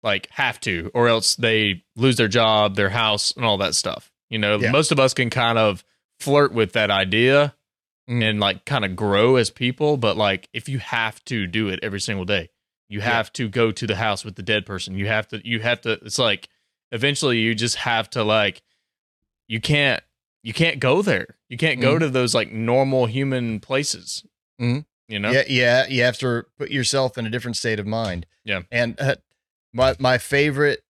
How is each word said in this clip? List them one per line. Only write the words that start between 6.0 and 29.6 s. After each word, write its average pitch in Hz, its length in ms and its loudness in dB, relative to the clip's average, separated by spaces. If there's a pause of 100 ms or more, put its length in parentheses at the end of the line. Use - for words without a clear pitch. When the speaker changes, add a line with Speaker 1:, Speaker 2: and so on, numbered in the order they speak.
Speaker 1:
flirt 143 340 2
with 113 200 0
that 104 180 2
idea 117 640 4 (540)
Speaker 2:
Mm. 120 200 0
Speaker 1:
and, 104 100 -2
like, 98 260 -2
kinda 113 240 -2
grow 104 480 2
as 117 120 2
people. 135 480 -2
But, 113 200 0
like, 98 360 -2
if 113 160 -12
you 135 100 -4
have 113 460 -6
to 107 220 -4
do 107 220 -2
it 92 120 -6
every 101 200 -8
single 98 240 -6
day, 90 240 -2 (400)
you 101 100 -8
Speaker 2:
Yeah. 95 60 -6
Speaker 1:
have 117 280 -2
to 120 160 -6
go 113 220 0
to 107 160 -8
the 101 80 -2
house 104 300 -2
with 101 100 -14
the 98 80 -14
dead 107 220 -2
person. 95 320 -8
You 98 100 -2
have 107 220 0
to, 107 180 -12
you 117 140 -2
have 120 200 0
to, 113 120 -2 (120)
it's 107 140 -4
like, 107 300 0 (420)
eventually 131 480 0
you 113 160 2
just 117 220 -2
have 113 340 -2
to, 120 120 -2
like, 104 380 2 (880)
you 110 140 -4
can't, 143 420 0 (400)
you 110 100 -12
can't 165 260 0
go 139 220 2
there. 151 340 -2 (140)
You 123 80 -12
can't 143 240 0
go 135 140 4
Speaker 2:
Mm. 160 40 0
Speaker 1:
to 160 100 0
those, 123 240 0
like, 113 180 0
normal 123 560 2
human 120 520 -4
places. - 640 -6 (380)
Speaker 2:
Mm. 123 240 -2 (240)
Speaker 1:
You 107 100 -6
know? 104 120 -2
Speaker 2:
Yeah, 131 160 4
yeah. 123 400 4
You 127 160 0
have 123 160 2
to 120 260 -2 (120)
put 143 140 -8
yourself 131 460 -2
in 117 80 -6
a 110 40 -4
different 117 280 -6
state 110 220 -2
of 101 80 -6
mind. 104 380 -4 (200)
Speaker 1:
Yeah. 98 160 -4 (100)
Speaker 2:
And, 117 280 -2
uh, 135 160 0 (580)